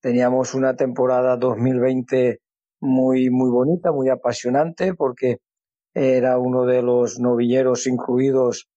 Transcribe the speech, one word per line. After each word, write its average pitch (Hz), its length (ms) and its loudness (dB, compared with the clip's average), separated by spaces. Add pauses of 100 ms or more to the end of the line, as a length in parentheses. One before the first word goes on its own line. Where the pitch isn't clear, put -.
Teníamos 123 540 0
una 131 220 0
temporada 127 600 0
dos 120 220 -2
mil 127 220 0
veinte 127 600 0 (400)
muy, 131 480 2
muy 127 220 0
bonita, 147 420 0
muy 135 160 0
apasionante, 143 880 -2
porque 127 440 -2 (560)
era 127 440 2
uno 127 260 0
de 127 180 2
los 123 360 0
novilleros 123 680 0
incluidos 127 920 -2